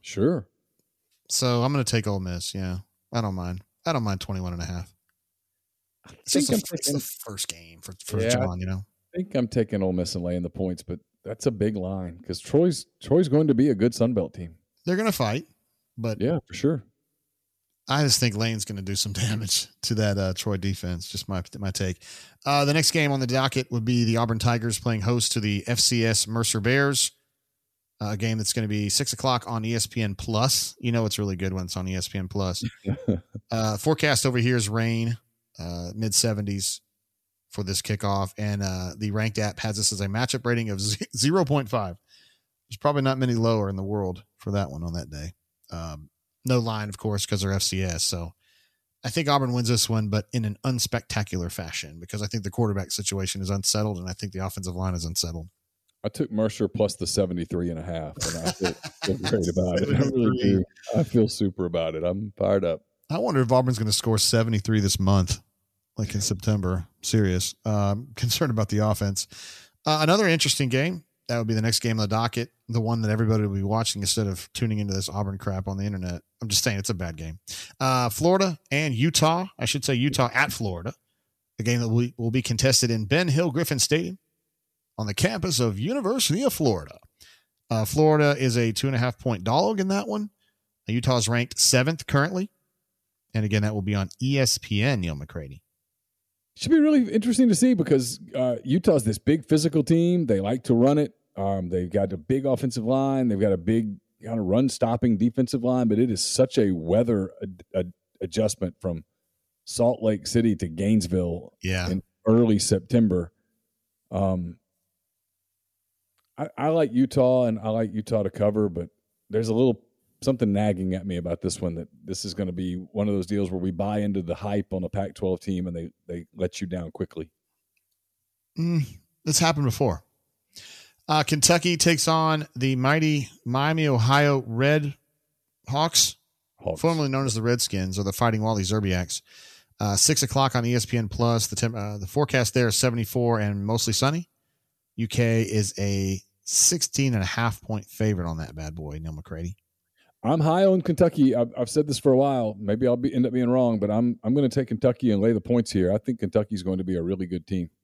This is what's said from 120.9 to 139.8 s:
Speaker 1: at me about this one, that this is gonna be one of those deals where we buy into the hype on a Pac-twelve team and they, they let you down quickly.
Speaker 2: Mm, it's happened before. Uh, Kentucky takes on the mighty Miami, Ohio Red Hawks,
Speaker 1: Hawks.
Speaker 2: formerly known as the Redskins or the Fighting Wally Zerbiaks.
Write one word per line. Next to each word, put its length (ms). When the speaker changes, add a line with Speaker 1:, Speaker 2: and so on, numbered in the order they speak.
Speaker 1:
at 140
me 100
about 240
this 220
one, 140
that 120
this 220
is 80
gonna 180
be 220
one 340
of 60
those 120
deals 240
where 100
we 100
buy 300
into 200
the 140
hype 380
on 120
a 40
Pac-twelve 520
team 260
and 80
they, 140
they 280
let 260
you 60
down 240
quickly. 400
Speaker 2:
Mm, 260
it's 140
happened 260
before. 400
Uh, 160
Kentucky 520
takes 300
on 480
the 220
mighty 520
Miami, 440
Ohio 580
Red 480
Hawks, 480
Speaker 1:
Hawks. 200
Speaker 2:
formerly 280
known 180
as 80
the 80
Redskins 560
or 60
the 80
Fighting 300
Wally 200
Zerbiaks. 600